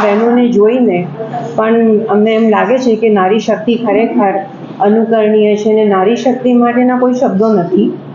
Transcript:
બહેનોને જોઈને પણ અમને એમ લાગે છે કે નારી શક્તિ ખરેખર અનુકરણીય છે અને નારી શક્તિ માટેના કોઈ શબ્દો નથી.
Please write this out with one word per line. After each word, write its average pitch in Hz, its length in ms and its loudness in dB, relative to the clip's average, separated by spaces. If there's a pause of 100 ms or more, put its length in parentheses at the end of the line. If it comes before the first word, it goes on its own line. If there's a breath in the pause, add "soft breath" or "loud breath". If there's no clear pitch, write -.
બહેનોને 233 480 2
જોઈને 202 560 2 (480)
પણ 226 500 2
અમને 214 300 0
એમ 220 140 2
લાગે 202 280 0
છે 247 180 0
કે 220 140 0
નારી 208 300 2
શક્તિ 220 360 -2
ખરેખર 208 680 -2 (340)
અનુકરણીય 214 760 2
છે 208 160 -2
અને 220 140 2
નારી 202 300 2
શક્તિ 247 380 -2
માટેના 247 460 2
કોઈ 247 140 0
શબ્દો 226 340 0
નથી. 202 500 0 (180)